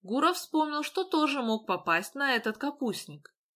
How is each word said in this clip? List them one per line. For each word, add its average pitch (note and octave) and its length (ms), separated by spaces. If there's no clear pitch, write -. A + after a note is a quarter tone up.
Гуров C#4+ 340
вспомнил, D4+ 460
что - 200
тоже D4+ 380
мог A3 240
попасть F3 480
на C#4 220
этот A3 220
капустник. A#3+ 760